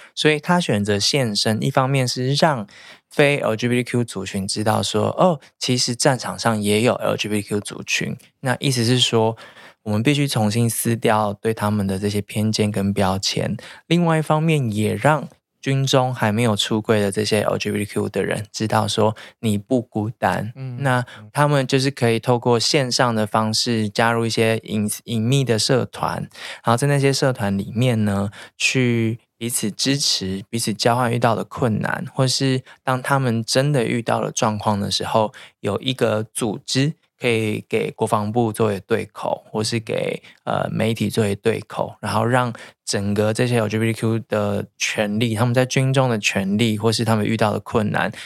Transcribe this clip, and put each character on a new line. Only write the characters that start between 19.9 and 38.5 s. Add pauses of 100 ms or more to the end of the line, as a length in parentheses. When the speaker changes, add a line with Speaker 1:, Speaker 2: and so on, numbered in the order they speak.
Speaker 1:
单。
Speaker 2:
嗯。
Speaker 1:
那 (280)
他
们
就
是
可
以
透
过
线
上
的
方
式
加
入
一
些
隐， (160)
隐
秘
的
社
团， (400)
然
后
在
那
些
社
团
里
面
呢， (260)
去 (180)
彼
此
支
持、
彼
此
交
换
遇
到
的
困
难，
或
是 (200)
当
他
们
真
的
遇
到
了
状
况
的
时
候， (260)
有
一
个
组
织 (240)
可
以
给
国
防
部